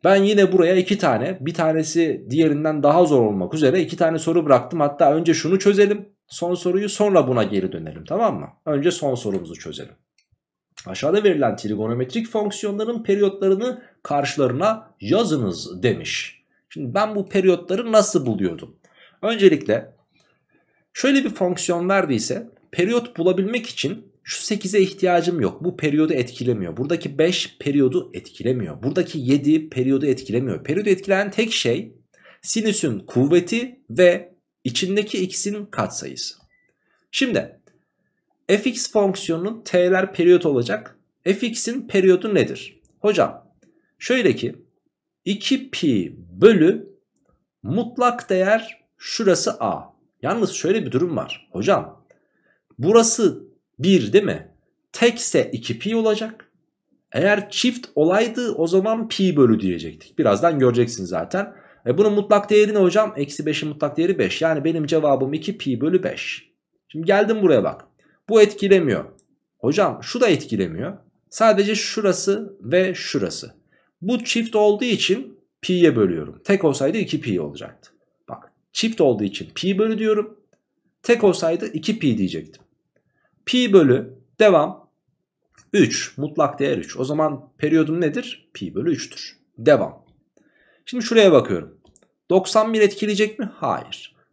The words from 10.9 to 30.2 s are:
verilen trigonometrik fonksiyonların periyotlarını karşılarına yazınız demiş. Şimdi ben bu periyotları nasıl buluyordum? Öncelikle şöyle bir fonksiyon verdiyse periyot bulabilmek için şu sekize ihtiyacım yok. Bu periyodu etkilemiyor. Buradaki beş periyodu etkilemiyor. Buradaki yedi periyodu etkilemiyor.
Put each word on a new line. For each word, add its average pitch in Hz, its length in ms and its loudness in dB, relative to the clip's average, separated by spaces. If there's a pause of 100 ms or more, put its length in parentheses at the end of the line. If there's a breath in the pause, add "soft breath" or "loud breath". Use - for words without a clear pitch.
verilen 143 320 2
trigonometrik 117 720 -4
fonksiyonların 214 720 -6
periyotlarını 202 800 0 (200 loud breath)
karşılarına 143 1000 -2
yazınız 110 840 -2
demiş. - 640 -4 (240)
Şimdi 143 260 -8
ben 214 200 0
bu 196 140 -4
periyotları 190 640 0
nasıl 196 340 4
buluyordum? 92 500 -4 (460 soft breath)
Öncelikle 196 720 2 (1000)
şöyle 269 320 2
bir - 60 -4
fonksiyon 180 580 -2
verdiyse 180 640 -2 (200)
periyot 233 460 0
bulabilmek 190 500 0
için - 420 -8 (220)
şu - 120 -8
sekize 202 380 -2
ihtiyacım 175 600 0
yok. 98 240 -2
Bu 180 120 -6
periyodu 156 360 0
etkilemiyor. 120 640 -4
Buradaki 143 420 -4
beş 170 400 -2
periyodu 143 560 0
etkilemiyor. 110 680 -6
Buradaki 160 360 -4
yedi 143 500 0
periyodu 135 380 -2
etkilemiyor. 127 580 -2